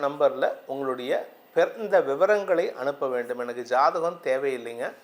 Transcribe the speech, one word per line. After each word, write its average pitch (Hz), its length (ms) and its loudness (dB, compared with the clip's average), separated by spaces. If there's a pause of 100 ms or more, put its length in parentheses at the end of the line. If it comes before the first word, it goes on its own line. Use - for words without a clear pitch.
நம்பர்ல 143 500 2 (140)
உங்களுடைய 135 600 -4 (260)
பிறந்த 185 460 2
விவரங்களை 190 720 2
அனுப்ப 139 360 -4
வேண்டும். 120 300 -2
எனக்கு 120 240 -6
ஜாதகம் 165 640 2
தேவையில்லைங்க, 131 680 -2 (120)